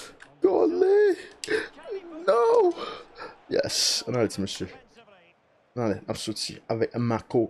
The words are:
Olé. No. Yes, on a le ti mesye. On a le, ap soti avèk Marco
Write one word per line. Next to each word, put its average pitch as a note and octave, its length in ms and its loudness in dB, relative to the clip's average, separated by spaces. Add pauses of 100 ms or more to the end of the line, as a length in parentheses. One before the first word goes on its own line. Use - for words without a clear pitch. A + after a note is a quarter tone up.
(480)
Olé. F#4 540 4 (1200)
No. A4 160 4 (1120)
Yes, - 560 0
on A#2 80 -4
a A#2+ 80 2
le F#2+ 80 0
ti - 80 -8
mesye. F#2+ 300 -6 (1040)
On B2 80 -2
a A2+ 80 0
le, G2 160 -4
ap G#2+ 100 -6
soti - 380 -8 (160)
avèk A2+ 320 -2
Marco A#2 460 0